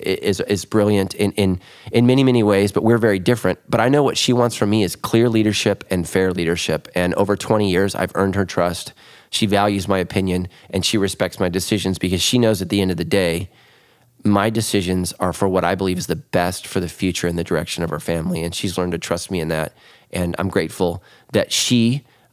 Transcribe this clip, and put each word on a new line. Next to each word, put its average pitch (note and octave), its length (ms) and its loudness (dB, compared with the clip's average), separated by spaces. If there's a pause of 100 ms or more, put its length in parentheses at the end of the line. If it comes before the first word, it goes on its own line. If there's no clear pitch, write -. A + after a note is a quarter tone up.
i-, - 220 -2
is, G2 180 0
is - 240 -2
brilliant G#2 500 0
in, G2+ 180 0
in, F#2 280 0 (320)
in A#2+ 120 4
many, B2+ 200 6
many B2 180 4
ways, G2+ 300 4
but - 100 0
we're A2+ 160 4
very G#2 220 2
different. F#2 480 0
But - 120 0
I A#2 80 4
know D3 140 4
what C3+ 160 0
she - 140 2
wants A#2+ 240 2
from G#2 140 0
me G#2+ 120 4
is F2+ 140 -2
clear A#2+ 320 2
leadership G#2+ 600 0
and F2 200 -2
fair F#2 240 0
leadership. E2+ 640 -2
And F2+ 180 0
over G2 220 2
twenty G#2+ 340 0
years, F#2 260 2
I've F#2 180 -2
earned G2 220 0
her G2 80 0
trust. F2 480 -2 (380)
She - 160 -2
values G2+ 420 2
my G2 100 2
opinion, F#2 500 -2 (220)
and F#2 140 -2
she - 140 0
respects F#2 420 -2
my F#2 80 2
decisions F#2 500 -2
because F2+ 240 -2
she - 160 2
knows A2 240 2
at F2 80 -6
the G2+ 100 2
end F#2 100 2
of F2+ 60 -2
the E2+ 80 -4
day, F2+ 440 0 (760)
my G#2 260 2
decisions F#2 680 -2
are F2+ 120 0
for G2 160 -2
what F#2 160 0
I F2 100 0
believe F#2 240 -2
is - 80 -8
the E2+ 100 -4
best F2+ 500 -4
for - 140 -6
the F2 80 -4
future F2 380 -4
and E2+ 120 -4
the E2 60 -2
direction E2+ 400 -4
of E2 80 -4
our D#2+ 80 -6
family. E2 420 -4
And E2 120 -6
she's F2+ 240 -6
learned F2+ 140 -2
to E2+ 60 -4
trust - 320 -6
me F#2 100 -2
in D#2+ 80 -4
that. D#2 240 -4 (400)
And F2 260 -2
I'm F#2+ 100 -2
grateful F2 540 -2 (300)
that - 200 0
she, B2 520 2 (280)